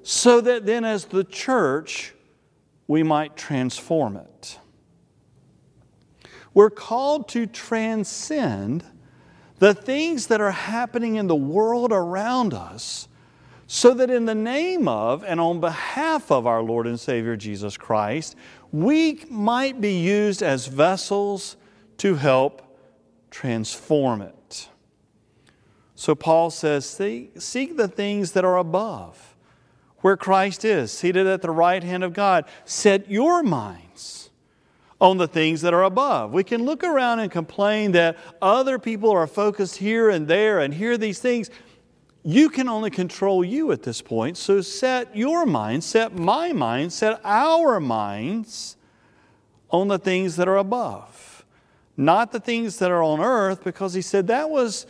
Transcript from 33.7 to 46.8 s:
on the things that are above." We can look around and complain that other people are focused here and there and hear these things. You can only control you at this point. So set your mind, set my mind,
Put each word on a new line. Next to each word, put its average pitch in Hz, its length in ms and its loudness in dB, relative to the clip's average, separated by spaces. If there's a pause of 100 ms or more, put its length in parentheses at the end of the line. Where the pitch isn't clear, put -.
on 190 180 6
the 170 100 2
things 160 340 0
that 175 100 2
are 180 120 4
above." 190 480 0
We 185 100 2
can 233 220 -2
look 294 180 -2
around 254 380 0
and 202 100 -4
complain 202 640 0
that 165 240 4 (240)
other 247 400 2
people 220 320 0
are 165 160 4
focused 202 480 -2
here 220 340 2
and 156 160 0
there 202 320 4
and 143 160 0
hear 226 240 -2
these 208 220 -4
things. 240 300 -2 (760)
You 247 260 6
can 262 180 -2
only 220 220 -2
control 185 540 0
you 262 260 -2
at - 140 -2
this 117 180 -8
point. 117 340 -4
So 196 240 2
set 254 540 -4
your 302 320 0
mind, 123 380 -2
set 220 320 0
my 254 360 0
mind, 143 400 -2